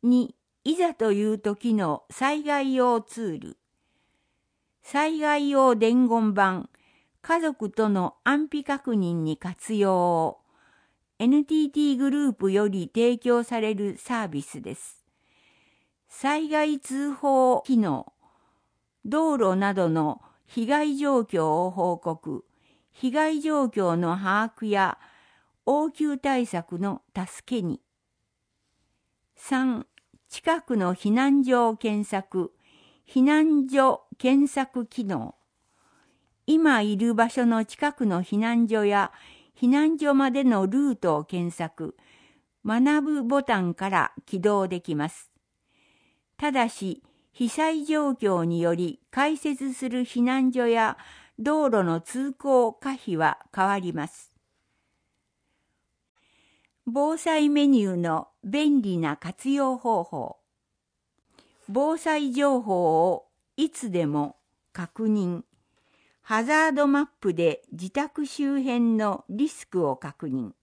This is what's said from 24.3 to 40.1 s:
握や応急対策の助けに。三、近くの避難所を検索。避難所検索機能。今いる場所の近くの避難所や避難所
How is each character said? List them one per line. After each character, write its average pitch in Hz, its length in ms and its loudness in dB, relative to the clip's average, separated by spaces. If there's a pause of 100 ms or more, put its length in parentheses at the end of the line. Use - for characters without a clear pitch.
握 220 120 -8
や 190 280 0 (680)
応 294 240 0
急 294 260 -2
対 262 280 0
策 175 340 -8
の 196 220 -4 (140)
助 196 420 -6
け 214 40 -2
に。 175 200 -4 (1500)
三、 254 500 -2 (440)
近 - 320 -2
く - 140 -4
の 180 200 0
避 202 160 -2
難 277 320 4
所 247 260 4
を 220 80 -4
検 208 300 -2
索。 190 460 -4 (540)
避 254 160 2
難 294 460 4
所 269 360 2 (120)
検 277 300 4
索 254 400 -4
機 - 180 -8
能。 156 300 -6 (1120)
今 302 340 4
い 208 160 0
る 233 160 0
場 226 160 2
所 247 160 0
の 226 180 2
近 294 300 -4
く 262 120 -4
の 180 180 0
避 202 160 -4
難 233 280 0
所 214 180 0
や 202 260 2 (480)
避 247 100 2
難 302 300 2
所 285 160 2